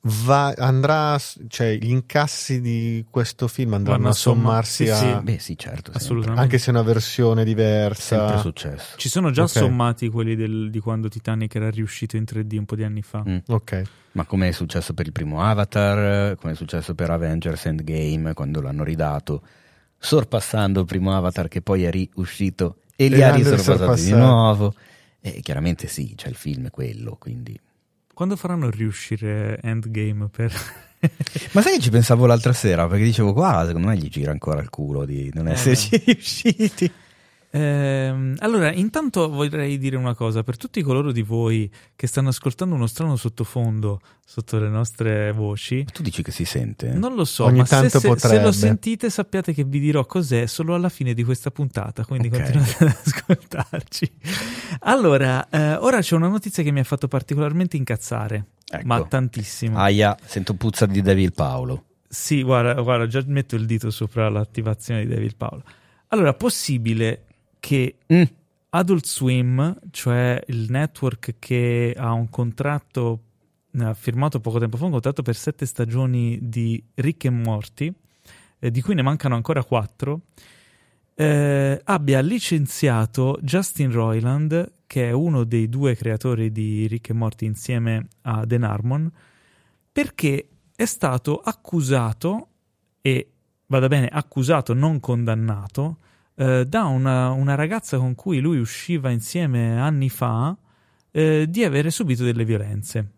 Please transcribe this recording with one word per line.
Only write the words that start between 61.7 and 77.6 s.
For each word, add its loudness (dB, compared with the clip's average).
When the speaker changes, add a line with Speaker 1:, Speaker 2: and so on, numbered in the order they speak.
Speaker 2:
Sì, -2
guarda, 2
guarda, 2
già -2
metto -2
il -2
dito -2
sopra -2
l'attivazione -4
di -4
Devil -4
Paolo. -10
Allora, 2
possibile -2
che 0
Speaker 3:
Mm. 8
Speaker 2:
Adult 0
Swim, 0
cioè 0
il -4
network -4
che 0
ha -4
un -2
contratto, -4
ha -2
firmato -2
poco -2
tempo -2
fa -4
un -2
contratto -2
per -2
sette -6
stagioni -2
di -2
Rick -4
e 2
Morty, -4